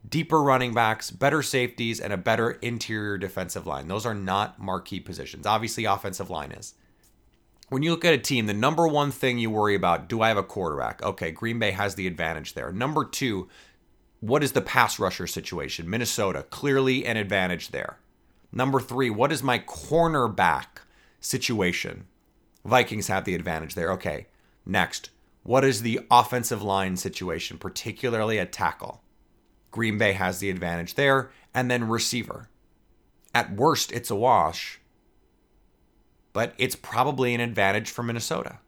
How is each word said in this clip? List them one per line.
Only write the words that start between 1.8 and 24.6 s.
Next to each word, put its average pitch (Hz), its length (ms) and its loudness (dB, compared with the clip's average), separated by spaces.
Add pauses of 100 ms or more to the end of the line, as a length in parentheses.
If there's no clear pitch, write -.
and 101 120 -4
a 95 60 -2
better 113 340 2
interior 110 680 -4
defensive 92 480 -6
line. 71 200 -6
Those 104 200 -2
are 110 80 -2
not 98 440 -2
marquee 95 400 -6
positions. - 460 -12
Obviously, 110 400 0
offensive 98 460 -2
line 73 200 -6
is. - 220 -16 (960)
When 135 140 -2
you 170 80 2
look 165 120 -2
at 170 100 6
a 139 40 6
team, 117 300 2
the 104 60 0
number 151 320 4
one 147 260 2
thing 123 260 0
you 113 120 0
worry 104 260 4
about, 87 340 2
do 113 120 0
I 110 60 6
have 110 80 4
a 98 80 2
quarterback? 73 580 -4
Okay, 90 300 -4
Green 117 260 -4
Bay 107 140 2
has 98 240 -2
the 95 100 -6
advantage 82 480 -4
there. 65 200 -8
Number 139 320 0
two, 110 420 -4 (720)
what 135 240 2
is 135 80 0
the 127 100 2
pass - 380 4
rusher 92 260 -2
situation? 82 640 -8
Minnesota, 101 540 -2
clearly 135 640 2
an 117 100 0
advantage 95 540 0
there. - 300 -8 (520)
Number 131 300 0
three, 123 280 0
what 117 220 2
is 139 100 -2
my 123 180 2
cornerback 120 1040 0 (560)
situation? 95 840 -2 (580)
Vikings 110 420 2
have 95 160 0
the 92 120 -4
advantage 80 380 -6
there. 87 200 -2
Okay, 80 340 -6 (380)